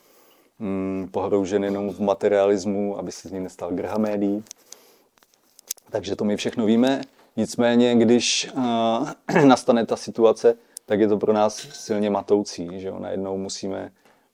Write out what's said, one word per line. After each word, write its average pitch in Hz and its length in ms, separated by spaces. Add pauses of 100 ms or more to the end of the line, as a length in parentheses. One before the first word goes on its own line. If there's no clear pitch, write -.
(600)
hm, 95 500
pohroužen 101 540
jenom 101 260
v 90 100
materialismu, 101 1000
aby 90 140
se - 160
z 90 40
něj 95 80
nestal 90 320
Grahamédý. 101 720 (1500)
Takže 101 260
to 113 80
my 104 120
všechno 117 300
víme. 127 340 (360)
Nicméně, 120 580
když, 117 640
eh, 120 880
<clears throat> - 20
nastane 120 400
ta 113 100
situace, 113 600 (300)
tak 107 140
je 110 80
to 104 100
pro 107 140
nás 107 240
silně - 540
matoucí, 95 720
že 92 80
jo? 92 100
Najednou 95 380
musíme, 95 560 (420)